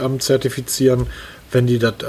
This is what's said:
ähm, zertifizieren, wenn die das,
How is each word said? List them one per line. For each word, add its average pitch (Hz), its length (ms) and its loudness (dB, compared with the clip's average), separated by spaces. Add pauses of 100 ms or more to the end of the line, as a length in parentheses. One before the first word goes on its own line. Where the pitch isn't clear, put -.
ähm, 131 160 -2
zertifizieren, 127 880 0 (440)
wenn 123 160 2
die 120 120 2
das, 113 140 0 (160)